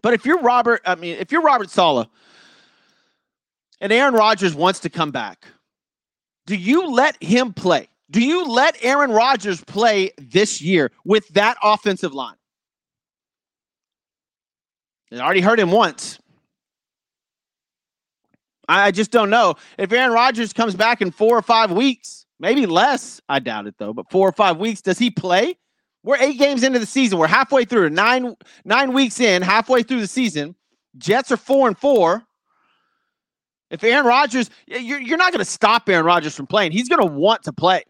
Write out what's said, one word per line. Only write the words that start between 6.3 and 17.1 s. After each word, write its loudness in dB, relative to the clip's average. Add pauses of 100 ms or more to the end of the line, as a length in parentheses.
do -6
you -2
let 0
him 0
play? -2 (200)
Do 0
you 0
let 0
Aaron 0
Rodgers 0
play 0
this -2
year 0 (100)
with 0
that 2
offensive -2
line? -12 (2750)
It -16
already -2
hurt 2
him 0
once. -2 (2500)